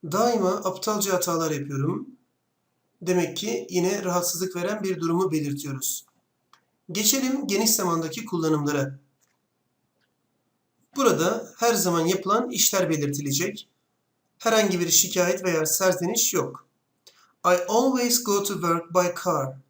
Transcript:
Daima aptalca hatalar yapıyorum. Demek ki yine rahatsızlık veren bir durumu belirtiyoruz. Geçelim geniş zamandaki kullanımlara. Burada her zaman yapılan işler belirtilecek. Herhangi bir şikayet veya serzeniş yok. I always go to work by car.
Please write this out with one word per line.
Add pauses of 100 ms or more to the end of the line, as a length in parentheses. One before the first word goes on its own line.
Daima
aptalca
hatalar
yapıyorum. (920)
Demek
ki
yine
rahatsızlık
veren
bir
durumu
belirtiyoruz. (880)
Geçelim
geniş
zamandaki
kullanımlara. (2000)
Burada
her
zaman
yapılan
işler
belirtilecek. (680)
Herhangi
bir
şikayet
veya
serzeniş
yok. (760)
I (120)
always
go
to
work
by (180)
car. (140)